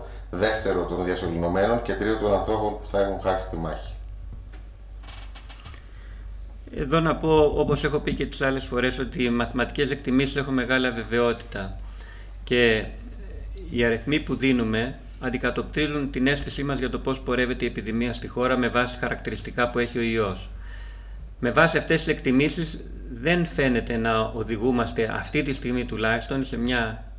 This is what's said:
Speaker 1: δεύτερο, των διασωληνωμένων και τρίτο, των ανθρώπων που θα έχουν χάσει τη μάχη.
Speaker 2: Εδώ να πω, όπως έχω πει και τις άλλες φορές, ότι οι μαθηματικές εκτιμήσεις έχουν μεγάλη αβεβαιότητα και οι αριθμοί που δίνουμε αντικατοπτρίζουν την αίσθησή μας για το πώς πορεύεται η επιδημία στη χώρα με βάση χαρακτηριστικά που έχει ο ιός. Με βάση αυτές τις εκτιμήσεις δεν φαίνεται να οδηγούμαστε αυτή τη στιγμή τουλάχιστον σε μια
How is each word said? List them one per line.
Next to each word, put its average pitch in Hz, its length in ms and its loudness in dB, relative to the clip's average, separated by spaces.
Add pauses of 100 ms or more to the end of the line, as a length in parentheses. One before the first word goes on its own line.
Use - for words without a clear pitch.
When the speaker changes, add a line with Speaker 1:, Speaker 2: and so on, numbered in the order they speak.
(300)
Speaker 1:
δεύτερο, 95 540 0
των 87 200 -2
διασωληνωμένων 90 800 2
και - 120 -2
τρίτο, 107 220 0
των 104 180 2
ανθρώπων 104 360 2
που - 200 -8
θα 101 100 2
έχουν 98 220 0
χάσει 92 280 0
τη 90 60 -6
μάχη. 82 360 -6 (2750)
Speaker 2:
Εδώ 151 240 4
να 160 160 4
πω, 156 380 6
όπως 143 300 2
έχω 147 140 2
πει 143 160 -2
και 139 120 0
τις - 140 -6
άλλες 135 240 2
φορές, 123 340 0
ότι 131 260 -2
οι 120 60 4
μαθηματικές 131 600 0
εκτιμήσεις 135 460 2
έχουν 135 180 0
μεγάλη 127 320 2
αβεβαιότητα 113 920 0 (640)
και 117 400 6 (880)
οι 120 140 2
αριθμοί 117 360 2
που 135 140 -4
δίνουμε 117 640 2 (220)
αντικατοπτρίζουν 135 880 -2
την 131 160 2
αίσθησή 143 380 0
μας 139 140 0
για 123 120 -2
το 120 80 -2
πώς 131 220 -2
πορεύεται 123 440 0
η 120 40 2
επιδημία 113 440 -2
στη 113 160 -8
χώρα 127 280 2
με 123 120 4
βάση 123 300 0
χαρακτηριστικά 120 720 -2
που - 80 -2
έχει 120 200 0
ο 117 40 2
ιός. 110 480 0 (880)
Με 123 120 2
βάση 156 280 6
αυτές 160 260 2
τις 156 80 2
εκτιμήσεις 151 720 2 (300)
δεν 160 320 2
φαίνεται 120 500 2
να 113 240 2
οδηγούμαστε 110 920 0
αυτή 107 300 -2
τη 147 100 0
στιγμή 123 320 -2
τουλάχιστον 117 600 0
σε 127 120 -6
μια 117 480 0 (140)